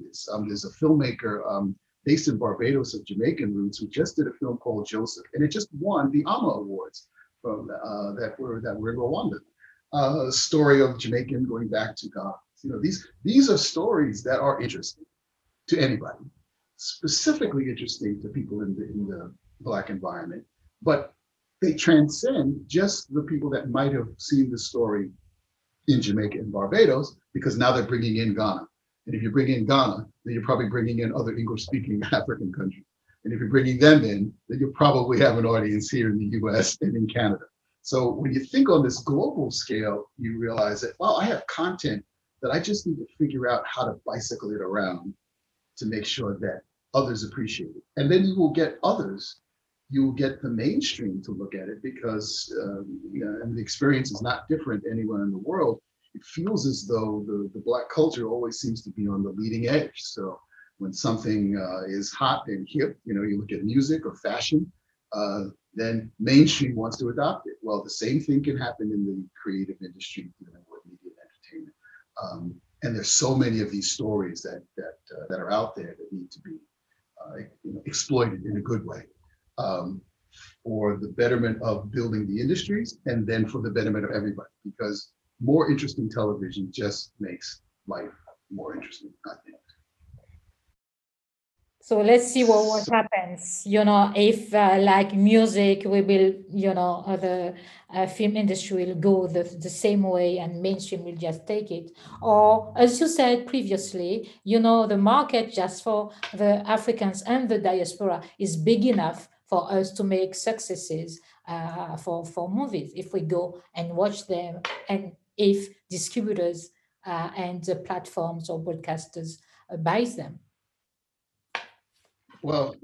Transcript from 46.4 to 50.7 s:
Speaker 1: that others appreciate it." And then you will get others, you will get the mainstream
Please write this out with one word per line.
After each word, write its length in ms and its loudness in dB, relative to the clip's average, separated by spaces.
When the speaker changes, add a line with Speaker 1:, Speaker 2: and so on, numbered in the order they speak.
Speaker 1:
that 220 -6
others 300 0
appreciate 460 -8
it." 140 -18
And 160 2
then 140 6
you 120 2
will 140 6
get 320 0
others, 560 -2
you 140 2
will 80 2
get 300 -2
the 80 -4
mainstream 720 -2